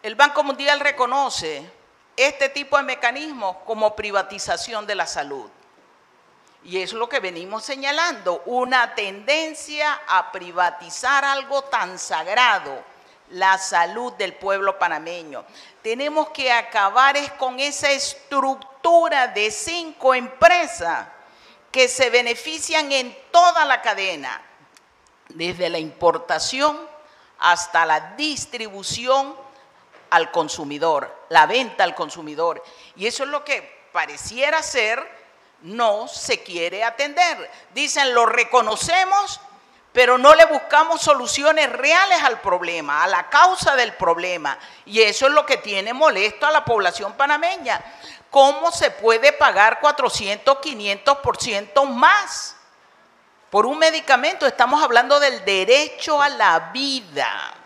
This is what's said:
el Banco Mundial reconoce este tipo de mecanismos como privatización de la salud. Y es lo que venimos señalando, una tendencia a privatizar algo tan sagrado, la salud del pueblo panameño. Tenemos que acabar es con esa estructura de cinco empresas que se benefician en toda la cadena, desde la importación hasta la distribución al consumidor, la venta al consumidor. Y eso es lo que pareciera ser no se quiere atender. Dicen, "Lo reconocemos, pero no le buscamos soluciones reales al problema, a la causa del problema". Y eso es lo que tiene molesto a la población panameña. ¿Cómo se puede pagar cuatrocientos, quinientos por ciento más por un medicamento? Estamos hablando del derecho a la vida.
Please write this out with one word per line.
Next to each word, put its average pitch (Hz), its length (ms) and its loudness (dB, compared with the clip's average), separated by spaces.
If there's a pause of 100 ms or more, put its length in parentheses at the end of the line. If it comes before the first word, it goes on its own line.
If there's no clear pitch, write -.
el 220 120 -10
Banco 285 280 4
Mundial 277 380 -2
reconoce 240 880 -4 (460)
este 277 320 0
tipo 285 260 -4
de 277 80 2
mecanismos 247 720 -6 (100)
como 214 300 -2
privatización 208 920 -6
de 202 100 -4
la 170 120 -4
salud. 139 420 -10 (1160)
Y 185 160 -6
es 185 100 -8
lo 226 160 -6
que 269 140 -4
venimos 185 420 -10
señalando, 277 840 -4
una 247 500 0
tendencia 294 1080 -4
a 180 240 0
privatizar 180 920 -2
algo 277 400 -4
tan 190 340 -4
sagrado, 180 880 -2 (460)
la 190 280 2
salud 196 560 -2
del 185 200 -6
pueblo 196 440 -4
panameño. 160 680 -6 (360)
Tenemos 302 500 -4
que 262 200 -2
acabar 233 640 2
es 285 160 -4
con 254 300 -6
esa 285 280 -2
estructura 277 1400 0
de 208 240 -2
cinco 320 640 -2
empresas 247 920 0 (640)
que 254 160 4
se 247 220 0
benefician 285 840 -2
en 254 260 -4 (140)
toda 339 320 4
la 269 180 2
cadena, 185 600 -4 (880)
desde 170 400 -4
la 170 100 -4
importación 170 960 -2 (640)
hasta 170 460 2
la 156 160 0 (160)
distribución 254 1200 -4 (680)
al 170 180 2
consumidor, 151 1000 -4
la 160 180 8
venta 220 360 0
al 175 120 -2
consumidor. 156 680 -6 (320)
Y 190 120 -8
eso 254 160 -6
es 277 60 -8
lo 285 140 -6
que - 480 -8
pareciera 262 720 -4
ser 247 600 -4 (400)
no 220 440 -2
se - 360 -6
quiere 175 400 -6
atender. 285 640 -2 (240)
Dicen, 277 400 0
"Lo 233 140 4
reconocemos, 330 1120 0 (520)
pero 247 280 4
no 294 160 10
le 320 100 10
buscamos 311 560 2
soluciones 285 720 2
reales 320 500 2
al 247 200 0
problema, 170 600 -2
a 180 60 2
la 180 200 -2
causa 330 480 4
del 233 180 0
problema". 170 640 -2 (260)
Y 214 160 0
eso 208 240 4
es 277 60 6
lo 294 160 4
que 269 100 2
tiene 208 360 -6
molesto 220 520 0
a 302 60 2
la 302 120 2
población 202 500 -2
panameña. 294 720 -2 (460)
¿Cómo 285 420 4
se 285 200 -2
puede 226 420 4
pagar 226 460 4
cuatrocientos, 269 800 0
quinientos 233 600 -2
por 262 220 -4
ciento 214 440 0
más 311 720 0 (920)
por 208 160 2
un 294 140 -4
medicamento? 311 640 2
Estamos 262 380 2
hablando 247 360 4
del 247 240 0
derecho 269 800 2
a 285 80 2
la 202 300 2 (120)
vida. 156 840 -6 (100)